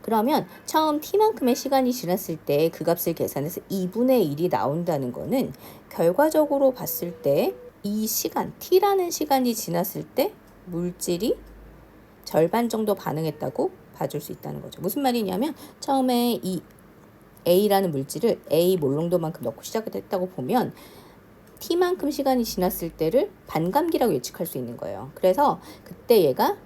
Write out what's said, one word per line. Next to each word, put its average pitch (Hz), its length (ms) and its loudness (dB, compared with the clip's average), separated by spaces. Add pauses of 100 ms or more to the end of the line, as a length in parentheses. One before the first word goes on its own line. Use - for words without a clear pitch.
그러면 226 440 0 (200)
처음 311 340 0
T만큼의 392 540 2
시간이 262 380 2
지났을 180 460 -4
때 151 320 2
그 - 120 -12
값을 170 320 0
계산해서 147 540 -4
이분의 202 580 2
일이 151 220 -2
나온다는 139 640 -2
거는 - 400 -2 (380)
결과적으로 277 840 4
봤을 - 500 -8
때 170 320 2 (280)
이 214 240 -2
시간, - 520 -4
T라는 381 520 2
시간이 262 440 0
지났을 170 480 -4
때 - 320 -2 (320)
물질이 175 720 -4 (840)
절반 220 440 2
정도 214 260 0
반응했다고 156 760 -4 (240)
봐줄 - 260 -6
수 - 120 -14
있다는 147 280 -12
거죠. - 220 -14
무슨 254 200 -4
말이냐면 240 520 0 (240)
처음에 247 640 2
이 180 200 -4 (840)
A라는 196 460 4
물질을 143 480 -2 (120)
A 175 240 4
몰롱도만큼 151 680 0
넣고 - 180 -6
시작을 220 320 -6
했다고 185 340 -4
보면 165 460 -2 (840)
T만큼 359 500 0
시간이 262 340 0
지났을 180 520 -2
때를 233 340 2 (160)
반감기라고 240 680 0
예측할 - 320 -6
수 143 120 -10
있는 120 180 -8
거예요. 101 380 -10
그래서 226 460 2 (240)
그때 - 400 2
얘가 226 420 2